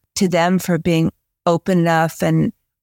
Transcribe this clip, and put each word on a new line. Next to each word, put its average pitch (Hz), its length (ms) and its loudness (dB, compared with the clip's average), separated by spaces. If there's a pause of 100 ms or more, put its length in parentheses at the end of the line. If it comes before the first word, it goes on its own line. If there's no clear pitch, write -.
(140)
to 190 140 0
them 175 320 0
for 175 180 -2
being 165 320 0 (340)
open 175 360 0
enough 165 420 0
and 160 300 0 (300)